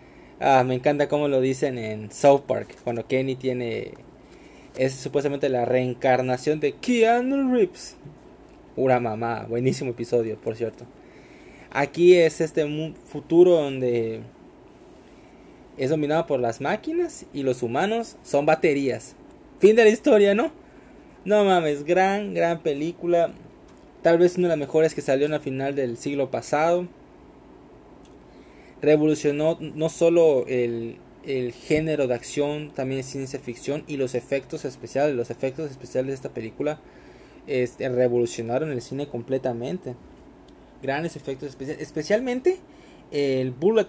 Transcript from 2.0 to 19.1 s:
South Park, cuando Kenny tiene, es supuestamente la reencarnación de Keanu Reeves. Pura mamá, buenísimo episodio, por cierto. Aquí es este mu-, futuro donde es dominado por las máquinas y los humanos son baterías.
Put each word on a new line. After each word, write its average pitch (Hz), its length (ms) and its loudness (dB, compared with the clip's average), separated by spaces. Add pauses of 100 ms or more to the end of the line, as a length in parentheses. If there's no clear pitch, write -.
South 139 360 6
Park, 110 360 -6
cuando 117 220 -6
Kenny 131 300 -2
tiene, 123 580 -6 (840)
es 131 180 0
supuestamente 139 560 -2
la 123 160 0
reencarnación 127 920 0
de 147 140 -2
Keanu 247 800 2
Reeves. - 420 -2 (800)
Pura 127 240 2
mamá, 113 480 -6
buenísimo 127 440 -2
episodio, 117 500 -2
por 113 140 -6
cierto. 110 300 -8 (840)
Aquí 165 460 4
es 165 260 4
este 156 240 -2
mu-, 151 300 -6 (100)
futuro 170 460 4
donde 123 680 0 (1600)
es 131 140 -2
dominado 156 360 0
por 139 120 0
las 117 200 -2
máquinas 302 760 -4
y 143 100 -6
los 127 200 -2
humanos 196 600 -2
son 143 220 0
baterías. 139 680 0 (440)